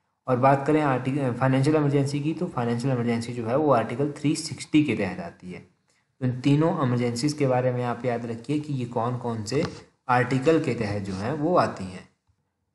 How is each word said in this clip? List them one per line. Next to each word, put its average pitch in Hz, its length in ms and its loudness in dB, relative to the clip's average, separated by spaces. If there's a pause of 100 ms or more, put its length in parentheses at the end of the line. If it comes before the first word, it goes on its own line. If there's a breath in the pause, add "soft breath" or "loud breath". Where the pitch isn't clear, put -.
(280)
और 127 100 2
बात 139 300 4
करें 151 140 4
article, 131 520 0
financial 135 420 2
emergency 143 440 2
की 151 140 -2
तो 180 120 -4
financial 120 480 -2
emergency 117 400 -2
जो 117 140 -6
है 127 100 0
वो 151 140 4
article 120 460 0
three 151 180 0
sixty - 480 0
के 117 120 0
तहत 92 240 -4
आती 90 320 -14
है। - 260 -18 (420)
तो 131 60 -4
इन 123 160 -2
तीनों 151 460 2
emergencies 123 460 0
के 139 140 0
बारे 127 240 2
में 123 120 -2
आप 120 220 -4
याद 120 200 -2
रखिए 117 340 -4
कि 147 140 -8
ये 127 120 -4
कौन 120 320 -2
कौन 117 260 -6
से 117 200 -2 (460 loud breath)
article 131 500 4
के 135 140 -2
तहत 104 280 -4
जो 95 120 -6
हैं 104 200 -4
वो 160 240 0
आती 113 260 0
हैं। 92 260 -12 (640)